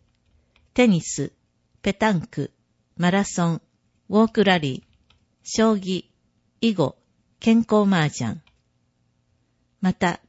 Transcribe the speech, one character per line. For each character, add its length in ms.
テ 120
ニ 140
ス、 300
ペ 120
タ 200
ン 80
ク、 300
マ 140
ラ 160
ソ 280
ン、 80
ウ 120
ォ 60
ー 40
ク 120
ラ 140
リ 280
ー、 80
将 300
棋、 320
囲 140
碁、 200
健 280
康 220
麻 200
雀。 320
ま 120
た、 360